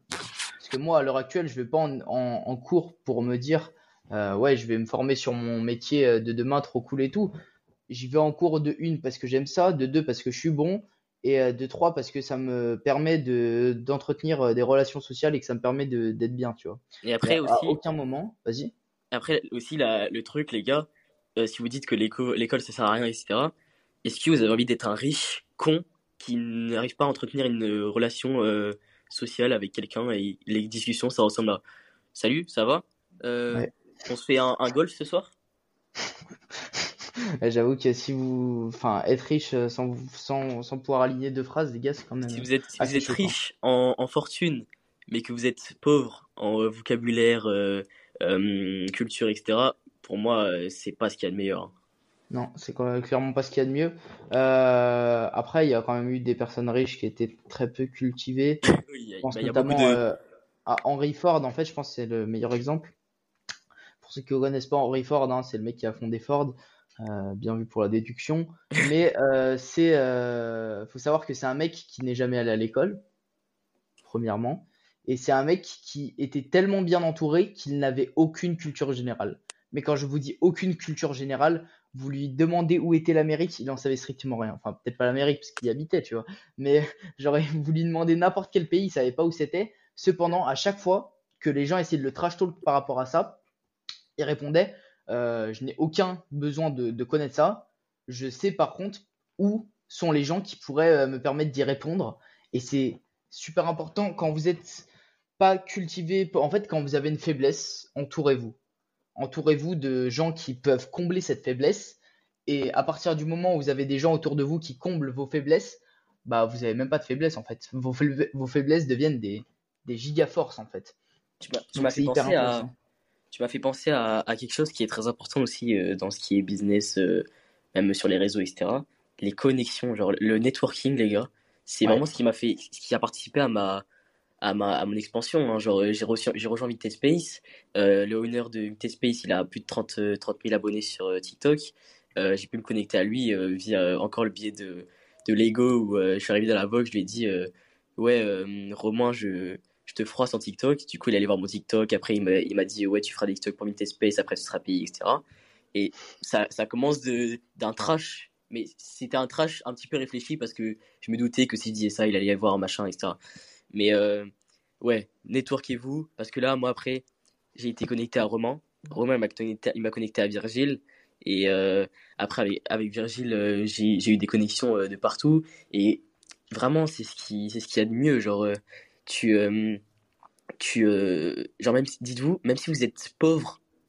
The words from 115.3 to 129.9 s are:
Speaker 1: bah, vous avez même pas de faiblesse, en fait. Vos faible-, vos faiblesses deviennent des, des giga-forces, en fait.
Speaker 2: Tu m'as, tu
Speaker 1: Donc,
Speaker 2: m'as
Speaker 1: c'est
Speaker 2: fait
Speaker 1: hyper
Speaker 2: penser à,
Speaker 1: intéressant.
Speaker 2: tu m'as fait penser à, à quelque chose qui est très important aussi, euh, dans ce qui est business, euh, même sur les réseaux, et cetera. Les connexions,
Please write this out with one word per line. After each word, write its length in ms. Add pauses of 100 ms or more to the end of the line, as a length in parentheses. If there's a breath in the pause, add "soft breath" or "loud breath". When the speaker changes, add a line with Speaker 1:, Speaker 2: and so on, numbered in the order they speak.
Speaker 1:
bah, 220
vous 180
avez 100
même 140
pas 100
de 60
faiblesse, 320
en 60
fait. 300
Vos 200
faible-, 420
vos 120
faiblesses 400
deviennent 340
des, 220 (440)
des 100
giga-forces, 640
en 80
fait. 300 (440)
Speaker 2:
Tu 120
m'as, 80
tu 140
Speaker 1:
Donc, 80
Speaker 2:
m'as 80
Speaker 1:
c'est 120
Speaker 2:
fait 0
Speaker 1:
hyper 220
Speaker 2:
penser 100
à, 140
Speaker 1:
intéressant. 280 (540)
Speaker 2:
tu 120
m'as 60
fait 100
penser 320
à, 300
à 160
quelque 180
chose 160
qui 120
est 40
très 220
important 340
aussi, 340
euh, 180
dans 160
ce 100
qui 180
est 40
business, 560
euh, 260 (500 soft breath)
même 180
sur 160
les 100
réseaux, 220
et 60
cetera. 400 (340)
Les 120
connexions, 600